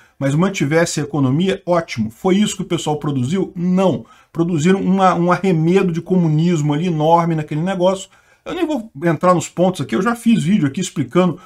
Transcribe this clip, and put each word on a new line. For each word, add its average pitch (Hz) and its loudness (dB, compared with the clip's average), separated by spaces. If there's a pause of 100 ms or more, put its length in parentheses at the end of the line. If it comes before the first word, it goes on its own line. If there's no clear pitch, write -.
(200)
mas 139 -2
mantivesse 170 0
a 143 -2
economia, 156 -2
ótimo. 165 -2
Foi 185 0
isso 208 0
que - -8
o - -6
pessoal 156 -4
produziu? 147 -2
Não. 180 0 (280)
Produziram 175 2
uma, 185 2
um 175 0
arremedo 175 2
de 170 -4
comunismo 160 2
ali 170 -2
enorme 165 2
naquele 151 -4
negócio. 190 -2 (340)
Eu - -10
nem 349 -2
vou 254 -6 (140)
entrar 175 2
nos 175 0
pontos 185 0
aqui, - -4
eu 180 0
já 233 0
fiz 226 2
vídeo 165 2
aqui 185 -4
explicando 180 -2